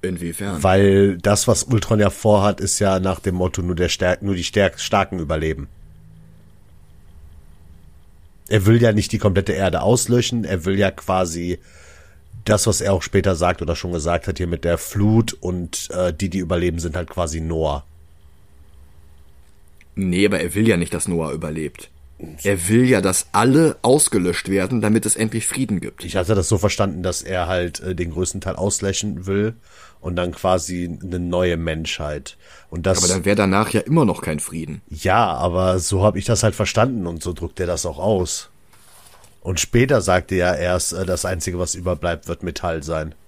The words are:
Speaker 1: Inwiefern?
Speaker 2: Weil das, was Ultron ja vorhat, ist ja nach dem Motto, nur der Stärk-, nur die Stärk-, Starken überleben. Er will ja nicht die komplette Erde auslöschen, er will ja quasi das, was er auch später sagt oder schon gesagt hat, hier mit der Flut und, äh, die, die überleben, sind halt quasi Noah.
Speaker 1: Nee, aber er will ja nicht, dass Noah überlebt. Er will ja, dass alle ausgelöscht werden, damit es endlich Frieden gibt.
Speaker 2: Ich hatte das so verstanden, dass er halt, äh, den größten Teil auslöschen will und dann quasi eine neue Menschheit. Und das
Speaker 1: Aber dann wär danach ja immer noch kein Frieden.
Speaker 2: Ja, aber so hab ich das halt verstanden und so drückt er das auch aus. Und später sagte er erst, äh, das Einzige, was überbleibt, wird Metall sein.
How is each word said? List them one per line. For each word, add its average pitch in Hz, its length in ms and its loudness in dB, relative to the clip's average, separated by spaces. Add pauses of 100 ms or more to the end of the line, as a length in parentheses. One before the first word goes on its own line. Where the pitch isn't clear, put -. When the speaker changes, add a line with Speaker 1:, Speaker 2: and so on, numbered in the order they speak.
Speaker 1:
Inwiefern? 87 600 -6
Speaker 2:
Weil 98 540 6
das, 101 320 2
was - 160 2
Ultron 113 340 2
ja 101 100 4
vorhat, 101 520 2
ist - 180 -2
ja 95 220 2
nach 92 180 -2
dem 92 160 -2
Motto, 90 260 -2
nur 87 140 -2
der 85 140 0
Stärk-, 90 320 0
nur 98 120 -2
die 90 120 -4
Stärk-, 98 340 2
Starken 98 400 -2
überleben. 78 480 -4 (2750)
Er 101 180 2
will 113 160 8
ja 117 120 6
nicht 104 180 0
die 110 60 -2
komplette 98 340 2
Erde 87 300 0
auslöschen, 120 640 2
er 82 180 -4
will 98 160 0
ja 98 100 4
quasi 87 680 -2 (880)
das, 107 200 2
was 110 140 0
er 98 140 0
auch 90 100 0
später 95 320 2
sagt 87 260 0
oder 80 140 -2
schon 90 160 -8
gesagt 85 360 -2
hat, 95 100 -4
hier 90 100 -4
mit 85 160 -4
der 85 140 2
Flut 107 560 2
und, 90 580 -6
äh, 90 220 0
die, 90 160 -2
die 95 100 -2
überleben, 87 400 0
sind 80 160 -6
halt 85 140 -6
quasi 82 320 -4
Noah. 78 420 -2 (2000)
Speaker 1:
Nee, 95 300 2
aber 98 140 2
er 87 160 -4
will 110 120 4
ja 104 100 4
nicht, 82 160 -2
dass 85 160 -4
Noah 80 240 -2
überlebt. 78 560 -8 (540)
Er 95 240 0
will 117 180 6
ja, 123 160 4
dass 92 320 0
alle 135 480 4
ausgelöscht 92 680 2
werden, 98 320 0
damit 107 240 2
es 107 100 0
endlich 110 320 -4
Frieden 110 320 -2
gibt. - 240 -12
Speaker 2:
Ich 90 120 -8
hatte 92 200 2
das 98 140 0
so 110 80 4
verstanden, 92 460 0
dass 90 180 -4
er 90 260 -4
halt, 87 340 -2
äh, 92 120 -6
den 87 180 -4
größten 90 300 -4
Teil 95 140 -6
auslöschen 98 720 -4
will 101 300 -2 (460)
und 87 140 -6
dann 87 160 -2
quasi 90 680 -2
eine 90 180 -6
neue 87 380 0
Menschheit. 80 800 -6 (320)
Und 82 160 -6
das 95 140 2
Speaker 1:
Aber - 100 0
dann 92 160 0
wär 101 100 4
danach 101 360 2
ja 107 100 2
immer 156 240 2
noch - 160 0
kein 76 180 -4
Frieden. 78 500 -10
Speaker 2:
Ja, 98 380 2
aber 90 520 0
so 92 240 0
hab 104 120 4
ich 98 100 -4
das 113 180 0
halt 104 120 2
verstanden 110 500 0
und 85 160 -6
so 90 120 -4
drückt 80 260 -10
er 90 80 -2
das 85 180 -2
auch 78 140 -8
aus. 92 500 -2 (920)
Und 92 200 -4
später 123 400 2
sagte 92 340 0
er 90 220 2
erst, 90 340 -2
äh, 92 140 -4
das 90 180 -2
Einzige, 90 340 -4
was 90 160 -4
überbleibt, 87 540 -4
wird 85 160 -8
Metall 82 400 -6
sein. 78 320 -6 (120)